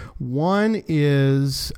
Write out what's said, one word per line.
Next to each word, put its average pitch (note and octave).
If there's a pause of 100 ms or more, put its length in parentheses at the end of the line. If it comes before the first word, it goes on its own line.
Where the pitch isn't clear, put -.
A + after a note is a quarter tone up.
(180)
One F#3+
is, C#3